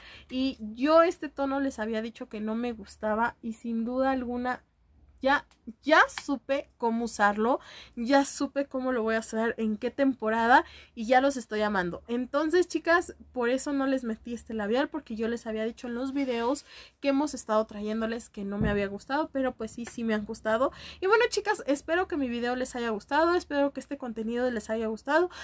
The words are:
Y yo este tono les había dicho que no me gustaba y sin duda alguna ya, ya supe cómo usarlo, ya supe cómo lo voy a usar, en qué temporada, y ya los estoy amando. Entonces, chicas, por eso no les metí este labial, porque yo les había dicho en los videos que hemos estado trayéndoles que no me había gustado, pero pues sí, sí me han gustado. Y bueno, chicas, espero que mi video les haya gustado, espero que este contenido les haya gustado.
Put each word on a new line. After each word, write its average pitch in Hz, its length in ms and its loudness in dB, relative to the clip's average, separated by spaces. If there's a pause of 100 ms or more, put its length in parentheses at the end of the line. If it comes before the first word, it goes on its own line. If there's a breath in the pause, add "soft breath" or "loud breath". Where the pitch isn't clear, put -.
(280 loud breath)
Y 262 300 -2 (160)
yo 302 280 6
este 330 260 0
tono 277 320 -2
les 269 180 -2
había 220 240 -4
dicho 240 260 -10
que 208 120 -8
no 220 140 -4
me 240 180 -4
gustaba 214 720 -4
y 220 120 -8
sin 226 300 -4
duda 262 260 0
alguna 247 540 -4 (580)
ya, 269 240 2 (360)
ya 311 180 6 (240)
supe 277 540 -4
cómo 233 260 0
usarlo, 214 560 2 (340 loud breath)
ya 277 300 4
supe 277 400 -2
cómo 254 260 -4
lo 240 120 0
voy 220 140 0
a 226 40 0
usar, 220 380 -2
en 214 180 -2
qué 240 140 -4
temporada, 240 760 4 (300 loud breath)
y 226 120 -8
ya 254 140 8
los 277 160 2
estoy 220 240 -4
amando. 185 480 0
Entonces, 285 600 0
chicas, 339 460 2 (180)
por 240 180 0
eso 262 220 0
no 269 140 0
les 262 160 0
metí 233 300 -6
este 226 220 -10
labial, 220 340 0
porque 254 280 -8
yo 220 120 -2
les 233 180 -6
había 220 180 -4
dicho 233 240 -8
en 240 60 -6
los 262 200 -4
videos 254 500 -2 (360 loud breath)
que 277 80 0
hemos 277 260 2
estado 220 320 0
trayéndoles 220 640 -6
que 208 140 -10
no 202 120 -6
me 214 140 2
había 202 180 2
gustado, 277 420 -4
pero 262 240 0
pues 220 180 -10
sí, 240 120 -10
sí 233 200 -8
me 220 100 2
han 214 100 -2
gustado. 226 480 0 (280 loud breath)
Y 370 60 0
bueno, 440 220 6
chicas, 415 380 -2
espero 330 420 0
que 359 80 -4
mi 269 120 0
video 240 280 -2
les 254 180 -4
haya 233 140 -4
gustado, 294 460 2
espero 285 380 0
que - 80 -8
este - 180 -8
contenido 240 520 -2
les 226 200 -4
haya 220 160 -2
gustado. 294 420 0 (140 loud breath)